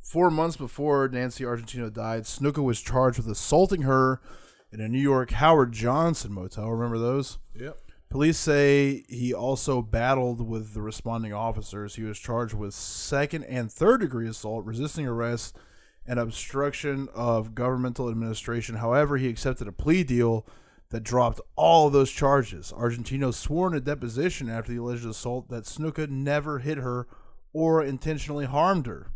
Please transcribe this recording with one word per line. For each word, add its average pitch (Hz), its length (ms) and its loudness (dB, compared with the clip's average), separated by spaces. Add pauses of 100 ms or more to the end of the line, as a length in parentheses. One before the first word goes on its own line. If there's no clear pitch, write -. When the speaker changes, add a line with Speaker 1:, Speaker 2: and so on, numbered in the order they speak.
Speaker 1:
four 175 280 4
months 160 280 0
before 139 500 0
Nancy 127 360 -4
Argentino 117 480 -6
died, 113 320 -4
Snuka 143 380 -2
was 123 200 2
charged 127 360 2
with 110 100 -4
assaulting 160 540 2
her 131 380 4 (520)
in 110 80 -10
a 110 80 -4
New 123 120 0
York 135 320 4
Howard 139 400 6
Johnson 123 600 0
motel. 98 380 -6
Remember 117 280 -2
those? 127 400 -2 (160)
Speaker 2:
Yep. - 240 -10 (320)
Speaker 1:
Police 151 280 4
say 143 720 4
he 123 260 -2
also 123 480 0
battled 120 640 0
with 110 280 -6
the 107 80 -6
responding 110 500 -6
officers. 104 640 -6
He 110 80 -8
was 107 140 -8
charged 113 360 -4
with 101 200 -6
second - 680 -4
and 120 260 -6
third 233 300 4
degree 123 280 -4
assault, 113 360 -6
resisting 135 420 -6
arrest, 117 500 -4 (500)
and 123 140 -2
obstruction 135 960 -4
of 113 400 0
governmental 123 540 -2
administration. 113 680 -4
However, 135 400 2
he 131 120 0
accepted 117 400 -4
a 95 40 -12
plea 170 320 2
deal 117 420 2 (440)
that 113 120 -6
dropped 117 380 2 (160)
all 160 300 8
of 143 60 4
those 135 180 6
charges. 131 640 0
Argentino 120 560 -2
swore 170 360 -2
in 170 60 -2
a 143 60 -2
deposition 131 680 -4
after 113 240 -6
the 120 60 -4
alleged 120 280 -6
assault 120 420 -6
that 117 160 -10
Snuka 156 440 -6
never 143 500 -2
hit 147 200 -4
her 123 300 -4 (440)
or 160 300 4
intentionally 143 640 -4
harmed 151 420 2
her. 95 300 -10